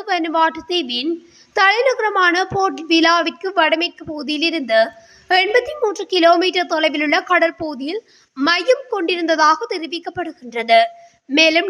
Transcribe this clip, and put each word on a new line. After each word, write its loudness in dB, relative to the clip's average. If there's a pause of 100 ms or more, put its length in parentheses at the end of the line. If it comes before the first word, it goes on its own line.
வனுவாட்டு -2
தீவின் -4 (440)
தலைநகரமான 2
போர்ட் -2 (100)
விலாவிற்கு 0
வடமேற்கு 0
பகுதியிலிருந்து -2 (480)
எண்பத்தி 2
மூன்று -4 (100)
கிலோமீட்டர் 2
தொலைவிலுள்ள 0 (120)
கடற்பகுதியில் -2 (360)
மையம் 0
கொண்டிருந்ததாக 2 (140)
தெரிவிக்கப்படுகின்றது. -2 (480)
மேலும் 4